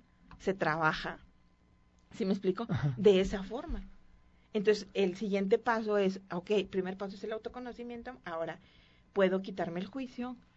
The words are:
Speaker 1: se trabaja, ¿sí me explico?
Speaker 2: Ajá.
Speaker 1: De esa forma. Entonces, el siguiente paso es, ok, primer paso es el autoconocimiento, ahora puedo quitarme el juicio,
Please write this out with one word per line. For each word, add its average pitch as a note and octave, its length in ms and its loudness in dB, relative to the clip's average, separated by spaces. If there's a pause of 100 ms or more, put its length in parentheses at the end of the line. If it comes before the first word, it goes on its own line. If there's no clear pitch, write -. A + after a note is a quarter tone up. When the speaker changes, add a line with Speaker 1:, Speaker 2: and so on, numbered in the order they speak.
(400)
Speaker 1:
se F#3+ 140 0
trabaja, D#3+ 680 0 (1000)
¿sí A3 80 0
me F#3+ 80 2
explico? F#3 360 -2
Speaker 2:
Ajá. C#3+ 280 0
Speaker 1:
De F#3+ 220 8
esa G3 240 -2
forma. B3 400 -6 (680)
Entonces, G3+ 400 2
el F#3+ 220 2
siguiente G3 420 2
paso A3 400 0
es, F#3+ 240 2 (100)
ok, F3 200 -4 (180)
primer F#3 280 -4
paso G3+ 180 -8
es - 80 -16
el G#3+ 100 -6
autoconocimiento, A#3+ 920 -12
ahora E3 360 -6 (540)
puedo F#3+ 280 6
quitarme F3+ 380 -4
el G3 80 -6
juicio, B3+ 500 -10 (180)